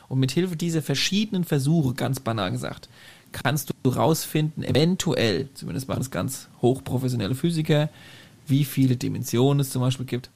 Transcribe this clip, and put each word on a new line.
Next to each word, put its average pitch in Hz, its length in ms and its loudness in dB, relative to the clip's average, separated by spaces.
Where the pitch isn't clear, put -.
Und 131 120 -2
mit 131 120 2
Hilfe 175 240 0
dieser 165 280 -2
verschiedenen 185 640 0
Versuche, 143 500 2
ganz 127 240 -2
banal 107 320 -2
gesagt, - 380 -8
kannst - 400 -2
du 131 60 2
rausfinden, 127 760 0
eventuell, 151 920 2
zumindest - 340 -8
machen 98 100 -2
das 123 120 -6
ganz - 360 -6
hochprofessionelle 123 760 0
Physiker, 156 540 2
wie 139 160 4
viele 135 320 4
Dimensionen 123 640 2
es 135 120 -2
zum 127 100 -2
Beispiel 127 240 0
gibt, 123 300 -6